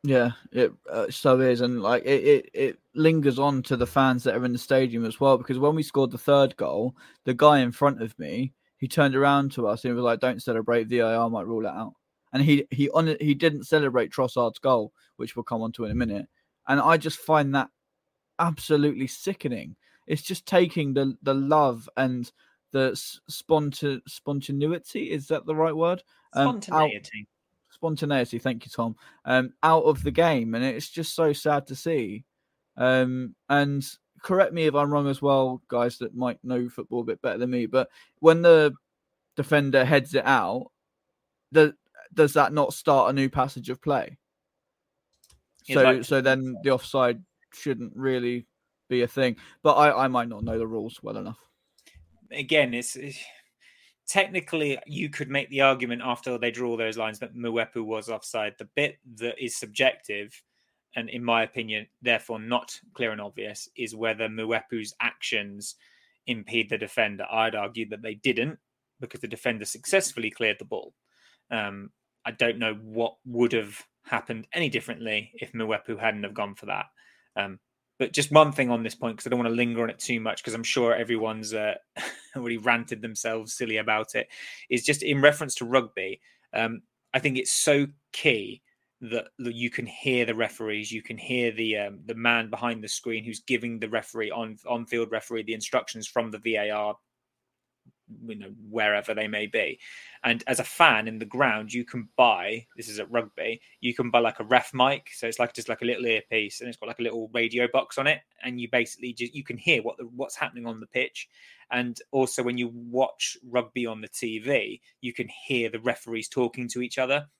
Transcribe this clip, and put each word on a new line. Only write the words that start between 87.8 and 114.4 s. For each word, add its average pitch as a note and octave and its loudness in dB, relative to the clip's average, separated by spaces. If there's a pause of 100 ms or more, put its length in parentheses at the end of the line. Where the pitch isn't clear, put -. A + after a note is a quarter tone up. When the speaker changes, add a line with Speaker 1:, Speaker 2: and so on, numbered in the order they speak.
Speaker 2:
key G#2+ 0 (400)
that, A2+ -8 (100)
that A#2+ -8
you A#2+ -4
can B2 -8
hear B2 -2
the A2+ -4
referees, G#2+ -6
you A2 -10
can A2+ -14
hear B2 -2
the, A2 -4
um, G2+ -8
the A2+ -10
man A#2 -2
behind A2+ -6
the G#2 -14
screen A2 -8
who's A#2 -12
giving A#2 -6
the G#2+ -8
referee A2 -6
on, A2 -8 (100)
on-field A#2 -4
referee A2+ -6
the A2 -8
instructions A2 -6
from A#2 -4
the G#2+ -12
V A2 -4
A G#2 -2
R, G#2 -4 (1300)
you A2 -14
know, G2+ -18 (180)
wherever G#2+ 0
they G#2+ -4
may G#2+ -4
be. G2+ -2 (440)
And A#2 -2
as B2+ 0
a B2 -2
fan A2+ 4
in A2 -10
the A2+ -6
ground, A2 -2
you A#2+ -6
can A#2 -10
buy, A2 4 (100)
this A2 -14
is G#2 -10
at G#2 -8
rugby, A2+ -4 (200)
you A#2+ -4
can A#2+ -4
buy, A#2+ 4
like, A2+ 0
a A2+ -8
ref A#2 2
mic. C3+ 0
So - -8
it's, A2+ -6
like, A#2+ -2
just, - -12
like, A2+ -6
a - -4
little A#2+ -2
earpiece, A2 -2
and B2 -12
it's A#2 -14
got, G#2+ -14
like, A#2 -12
a A#2+ -4
little A2+ -6
radio A#2 0
box - -2
on C#3 0
it. D3 0 (220)
And B2 -8
you A#2+ -8
basically A#2+ -4
just, A#2+ -8
you C#3 -12
can - -12
hear B2+ 2
what A2+ -8
the, B2 -14
what's B2 -10
happening A#2+ -8
on A2+ -10
the A#2+ -18
pitch. - -4 (420)
And B2 -4 (100)
also C3 0
when B2 -2
you A#2+ -4
watch A#2+ -4 (100)
rugby A#2+ -4
on A2 -8
the G#2+ -14
T A2 -8
V, A2 -2 (200)